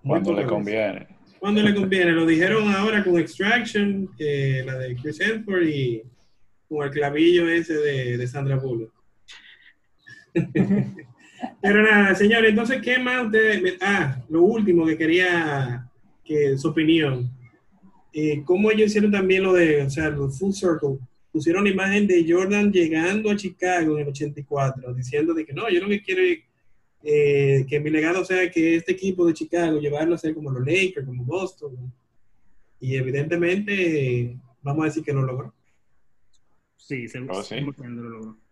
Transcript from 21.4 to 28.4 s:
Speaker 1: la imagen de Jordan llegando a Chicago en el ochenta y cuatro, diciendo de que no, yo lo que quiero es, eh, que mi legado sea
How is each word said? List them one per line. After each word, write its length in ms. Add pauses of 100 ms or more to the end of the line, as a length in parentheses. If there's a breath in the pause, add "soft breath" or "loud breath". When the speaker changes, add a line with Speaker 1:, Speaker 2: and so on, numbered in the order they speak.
Speaker 1:
la 60
imagen 360
de 200
Jordan 440
llegando 600
a 40
Chicago 600
en 60
el 60
ochenta 300
y 40
cuatro, 500
diciendo 400
de 120
que 80
no, 160
yo 120
lo 80
que 120
quiero 200
es, 180 (640)
eh, 640
que 120
mi 100
legado 340
sea 280